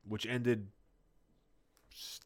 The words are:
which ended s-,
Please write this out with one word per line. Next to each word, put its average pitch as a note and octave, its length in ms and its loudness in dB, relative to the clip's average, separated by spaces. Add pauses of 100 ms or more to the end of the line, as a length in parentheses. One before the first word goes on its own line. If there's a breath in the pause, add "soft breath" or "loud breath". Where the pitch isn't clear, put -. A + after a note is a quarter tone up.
which G#2+ 220 -4
ended A#2 440 2 (1200)
s-, - 340 -12